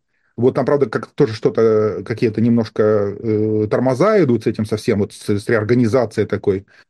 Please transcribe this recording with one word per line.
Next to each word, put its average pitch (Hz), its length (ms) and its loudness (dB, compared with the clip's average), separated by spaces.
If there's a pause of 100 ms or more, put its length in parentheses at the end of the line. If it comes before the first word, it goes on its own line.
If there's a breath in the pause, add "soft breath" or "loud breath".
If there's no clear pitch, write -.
(360)
Вот 120 200 2
там, 139 100 0
правда, 143 220 2
как, - 200 -6
тоже - 280 0
что-то, 107 680 0
какие-то 110 380 -2
немножко, 117 420 0
э, 107 840 0
тормоза 131 540 2
идут 120 200 0
с - 40 -4
этим 110 180 -2
совсем, 107 320 -2
вот 101 160 -2
с, - 160 -10
с 101 180 -4
реорганизацией 113 800 0
такой. 98 400 -2 (240 soft breath)